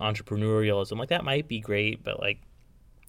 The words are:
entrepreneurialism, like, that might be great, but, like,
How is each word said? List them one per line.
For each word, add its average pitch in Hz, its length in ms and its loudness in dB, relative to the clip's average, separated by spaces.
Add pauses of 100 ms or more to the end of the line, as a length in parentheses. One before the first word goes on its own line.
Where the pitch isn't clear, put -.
entrepreneurialism, 107 960 2
like, 127 120 -4
that - 140 0
might 147 240 0
be 113 120 -4
great, 104 420 0
but, - 180 -4
like, 104 200 -2 (680)